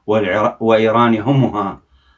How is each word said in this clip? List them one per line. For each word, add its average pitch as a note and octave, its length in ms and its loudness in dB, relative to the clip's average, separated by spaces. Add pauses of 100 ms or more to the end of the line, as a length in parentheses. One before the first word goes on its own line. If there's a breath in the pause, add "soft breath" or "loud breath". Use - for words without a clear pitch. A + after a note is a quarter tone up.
والعراق، G#2+ 560 -2
وإيران A2+ 500 2
يهمها G#2 680 -2 (360)